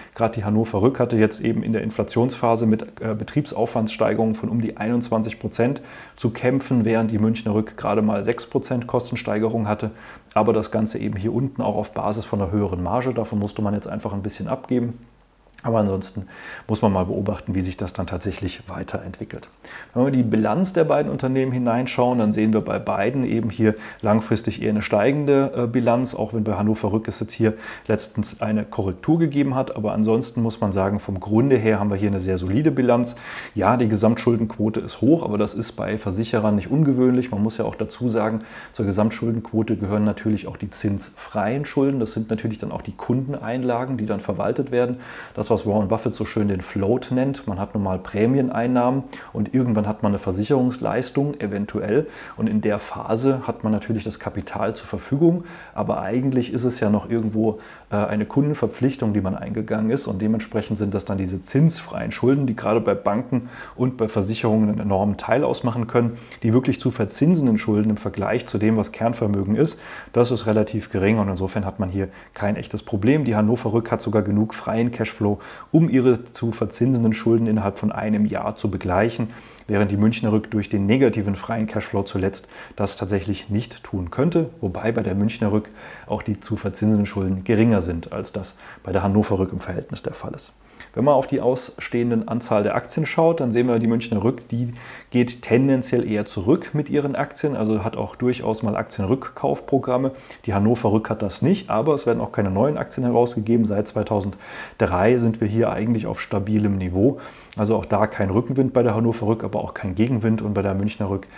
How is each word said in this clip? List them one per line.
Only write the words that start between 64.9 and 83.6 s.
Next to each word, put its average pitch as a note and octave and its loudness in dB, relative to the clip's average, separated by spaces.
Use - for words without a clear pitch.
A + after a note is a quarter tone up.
Teil C3+ 0
ausmachen A#2+ -2
können, A#2+ 2
die A2+ 4
wirklich - 2
zu B2 -2
verzinsenden C3 2
Schulden G#2+ 2
im G#2+ 0
Vergleich G#2 -2
zu - -4
dem, A2 4
was G2+ 0
Kernvermögen G#2+ 0
ist. D3+ 2
Das A#2+ 4
ist A#2 -2
relativ G#2+ 2
gering G#2 4
und G2+ 2
insofern F#2+ -2
hat F#2+ -6
man F#2+ -2
hier F#2+ -4
kein G#2 -2
echtes - -8
Problem. A#2+ 2
Die A#2 0
Hannover G#2+ 2
Rück A#2 0
hat A2+ 0
sogar G#2+ 2
genug G#2 2
freien A#2 -2
Cashflow, G#2 -2
um D#3+ 6
ihre B2 4
zu - -4
verzinsenden A#2 2
Schulden A#2 2
innerhalb G2+ 0
von G#2+ 0
einem G#2+ 0
Jahr G#2+ -2
zu G#2+ -2
begleichen, G2 0
während G2+ 2
die G2+ 0
Münchner A2 2
Rück G#2+ 0
durch G#2 0
den G2 0
negativen G#2+ 4
freien A2 -4
Cashflow G2+ -2
zuletzt G2 -4
das G2+ -2
tatsächlich G2 -4
nicht G#2+ -4